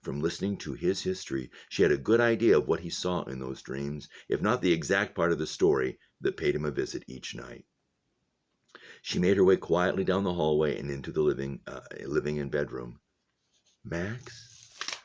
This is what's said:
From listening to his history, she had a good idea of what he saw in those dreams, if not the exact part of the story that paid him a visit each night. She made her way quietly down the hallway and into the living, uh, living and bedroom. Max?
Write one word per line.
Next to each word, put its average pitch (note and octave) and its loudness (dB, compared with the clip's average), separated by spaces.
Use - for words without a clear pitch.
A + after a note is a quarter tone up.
From C#2+ -6
listening F#2 -2
to D2 -8
his F2 -2
history, C2+ -4
she - 0
had C3+ 6
a D2 4
good G#2 4
idea A#2 6
of D2+ 2
what E2 2
he F2 -8
saw F2+ -2
in C2 -8
those C2 -8
dreams, C#2+ -6
if - 0
not G#2+ 2
the F2 4
exact E2+ 0
part E2+ 2
of D#2 0
the D2+ -4
story C#2 2
that C2 -2
paid D2 0
him D2+ -2
a D2+ 0
visit B1+ -6
each B1+ -12
night. A#1+ -14
She - -4
made F#2 6
her G2 6
way F#2 8
quietly F2+ 2
down F#2 2
the F2+ 0
hallway D2+ 2
and C#2 -6
into C#2 -6
the D#2 0
living, C#2 0
uh, C2 -10
living D2 -2
and C#2+ -4
bedroom. B1 -6
Max? G#2+ -8